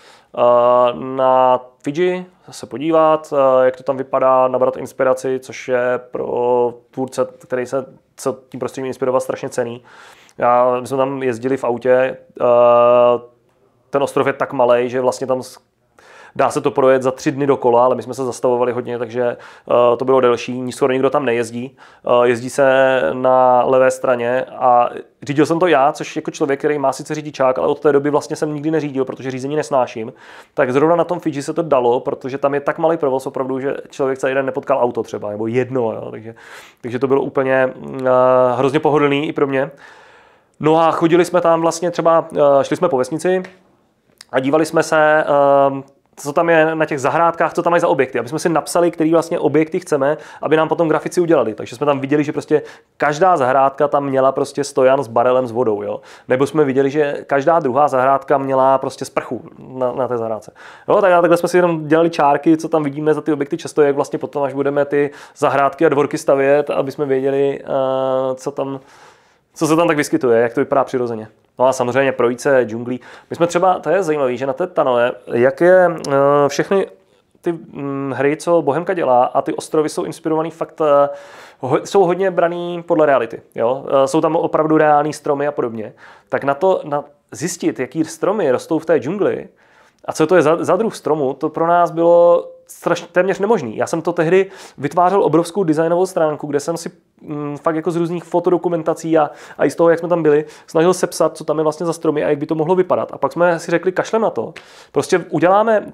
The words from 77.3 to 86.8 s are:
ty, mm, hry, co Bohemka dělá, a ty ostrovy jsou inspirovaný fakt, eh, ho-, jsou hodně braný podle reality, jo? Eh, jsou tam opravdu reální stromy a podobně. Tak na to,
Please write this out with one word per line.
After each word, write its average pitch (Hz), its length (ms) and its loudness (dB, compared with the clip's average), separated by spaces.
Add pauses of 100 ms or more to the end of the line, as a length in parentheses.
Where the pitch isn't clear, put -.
ty, 175 100 -4
mm, 139 640 -8
hry, 147 220 0
co 170 240 0
Bohemka 160 320 -2
dělá, 131 320 2
a 139 160 -2
ty 156 120 -4
ostrovy 156 360 -2
jsou 170 140 -6
inspirovaný 160 480 -4
fakt, 160 300 -8
eh, 143 280 4 (500)
ho-, 135 240 -2
jsou 196 220 2
hodně 180 260 0
braný 175 560 -4
podle 156 180 2
reality, 117 360 0 (140)
jo? 123 320 -2
Eh, 135 200 2
jsou 156 140 0
tam 156 140 0
opravdu 156 420 0
reální 151 360 2
stromy 143 340 -4
a 147 40 -4
podobně. 113 420 -6 (360)
Tak 127 140 -4
na 139 100 0
to, 185 300 0